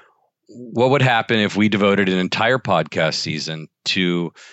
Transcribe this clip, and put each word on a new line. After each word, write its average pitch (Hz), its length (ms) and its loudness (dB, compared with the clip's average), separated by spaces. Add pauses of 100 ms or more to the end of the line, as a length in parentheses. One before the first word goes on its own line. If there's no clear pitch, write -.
(460)
what 120 440 -2
would 139 100 2
happen 117 380 2
if 101 180 0
we 104 140 2
devoted 101 400 2
an 92 80 2
entire 110 400 0
podcast 82 560 0
season 78 540 -8 (180)
to 87 440 -2 (220)